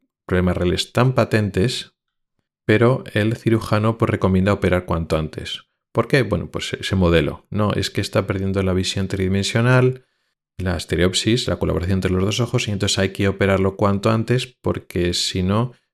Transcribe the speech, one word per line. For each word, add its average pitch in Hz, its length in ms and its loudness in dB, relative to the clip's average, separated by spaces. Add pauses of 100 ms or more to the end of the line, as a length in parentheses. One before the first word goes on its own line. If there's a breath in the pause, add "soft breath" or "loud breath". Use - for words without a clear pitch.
(280)
problemas 175 280 2
reales - 380 -2
tan 127 200 4
patentes, 107 840 0 (680)
pero 117 400 2 (100)
el 110 240 0
cirujano, 113 600 0
pues, - 140 0
recomienda 95 420 2
operar 92 320 0
cuanto 82 320 -2
antes. - 460 -8 (280)
¿Por - 160 -2
qué? 143 140 2
Bueno, 98 300 -4
pues - 220 -8
ese - 220 -4
modelo. 85 540 2
No, 101 240 0
es - 160 -2
que - 120 -4
está 101 260 -2
perdiendo 98 340 -2
la 92 120 0
visión 92 340 -2
tridimensional, 113 1000 0 (520 soft breath)
la 92 200 -4
estereopsis, 92 720 0
la 90 100 -2
colaboración 85 400 -2
entre 90 140 0
los 92 120 0
dos 107 160 -2
ojos, 117 280 -2
y 107 40 -4
entonces 101 280 -2
hay 95 100 2
que 98 180 -2
operarlo 95 480 0
cuanto 101 360 0
antes 113 340 0
porque - 680 -4
si - 300 -2
no, 110 300 0 (200 loud breath)